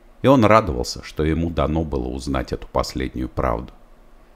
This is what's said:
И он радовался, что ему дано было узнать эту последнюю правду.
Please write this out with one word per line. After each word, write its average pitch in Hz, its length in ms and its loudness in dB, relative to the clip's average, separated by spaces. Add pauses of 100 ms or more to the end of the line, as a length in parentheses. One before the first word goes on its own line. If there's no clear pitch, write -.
(220)
И - 60 2
он 131 180 6
радовался, 101 580 2
что - 200 -4
ему 80 260 0
дано 78 340 0
было 67 260 -4
узнать 65 440 -4
эту - 140 -10
последнюю 64 640 -4
правду. 62 440 -4 (640)